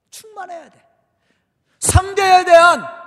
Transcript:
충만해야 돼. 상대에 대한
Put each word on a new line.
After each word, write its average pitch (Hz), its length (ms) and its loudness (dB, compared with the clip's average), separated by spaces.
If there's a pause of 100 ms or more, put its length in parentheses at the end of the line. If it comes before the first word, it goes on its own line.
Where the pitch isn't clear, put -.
충만해야 359 600 -20
돼. - 140 -20 (960)
상대에 381 680 -2
대한 339 380 4 (240)